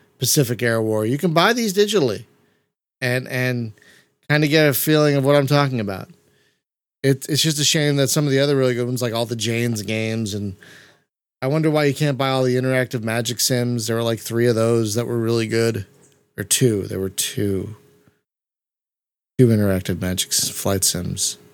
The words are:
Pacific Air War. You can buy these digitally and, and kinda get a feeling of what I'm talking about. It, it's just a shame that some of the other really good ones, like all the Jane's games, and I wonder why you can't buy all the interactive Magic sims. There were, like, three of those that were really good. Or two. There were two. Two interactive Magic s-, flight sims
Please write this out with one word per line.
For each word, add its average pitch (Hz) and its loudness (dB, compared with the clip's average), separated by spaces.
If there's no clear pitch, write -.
Pacific 123 0
Air 113 2
War. 110 0
You 127 0
can 170 -2
buy 180 4
these 226 -2
digitally 175 0
and, 127 -2
and 127 -4
kinda 151 4
get 151 4
a 139 4
feeling 151 2
of 139 2
what 143 4
I'm 139 4
talking 139 2
about. 101 -6
It, 135 0
it's 147 0
just 151 0
a 147 -2
shame 147 2
that 135 2
some 151 0
of 139 0
the 135 2
other 143 2
really 127 2
good 120 -4
ones, 127 -4
like 113 -2
all 117 -2
the 120 -6
Jane's 113 -2
games, 110 -4
and 101 -6
I 131 -2
wonder 156 0
why 151 2
you 139 2
can't 143 0
buy 135 0
all 131 0
the 127 2
interactive 127 -2
Magic 113 -4
sims. 120 -2
There 113 -2
were, 117 -2
like, 113 -2
three 117 0
of 117 4
those 113 2
that 117 -2
were 117 -4
really 113 0
good. 113 0
Or 104 -8
two. 107 2
There 95 -6
were 95 -4
two. 98 -4
Two 123 8
interactive 98 0
Magic 92 -4
s-, - -2
flight 98 -2
sims 92 -4